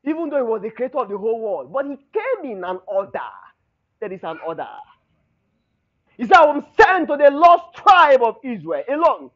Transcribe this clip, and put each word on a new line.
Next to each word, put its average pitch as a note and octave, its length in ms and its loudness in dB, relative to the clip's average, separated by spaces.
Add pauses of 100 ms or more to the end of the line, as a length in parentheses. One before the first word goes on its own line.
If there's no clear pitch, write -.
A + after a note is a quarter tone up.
Even D#4 260 -6
though C#4+ 80 -4
he B3+ 60 -2
was A3 180 -6
the A3 80 -10
creator B3 260 -8
of A3+ 140 -6
the G3+ 80 -8
whole A3+ 220 -4
world. D#3+ 340 -8
But C#4 100 -4
he C#4 140 -12 (120)
came G#4 400 -6
in F#3 140 -12
an F#3 220 -8
order. G3 340 -6 (800)
There G3 120 -10
is F#3+ 100 -14
an D#3+ 240 -10
order. D3+ 220 -10 (1500)
He A#3+ 80 -6
said, F4+ 120 4
"I D4+ 140 6
am D4 140 -6 (160)
sent F#4 280 4
to D4 80 -2
the C#4+ 160 6
lost E4+ 420 4
tribe D#4 480 4
of A3+ 220 -2
Israel E3 440 -8
alone." C4 480 -2